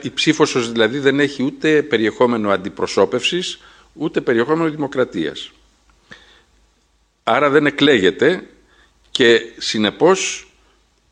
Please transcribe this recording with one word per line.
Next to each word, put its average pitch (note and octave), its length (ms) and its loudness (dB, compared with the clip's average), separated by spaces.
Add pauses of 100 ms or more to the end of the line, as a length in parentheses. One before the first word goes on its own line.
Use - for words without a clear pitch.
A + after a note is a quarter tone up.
η C3 80 -8
ψήφος, C3+ 640 0
δηλαδή, A2+ 280 0
δεν C3+ 200 2
έχει C#3 240 -2
ούτε D3 380 0
περιεχόμενο A2 680 0
αντιπροσώπευσης, G2+ 1080 -2 (340)
ούτε D#3+ 280 -4
περιεχόμενο D3+ 480 0
δημοκρατίας. B2+ 800 -6 (1700)
Άρα C3+ 260 2
δεν D3 160 4
εκλέγεται C#3 840 2 (640)
και, A#2 300 4 (160)
συνεπώς, B2 960 -2 (600)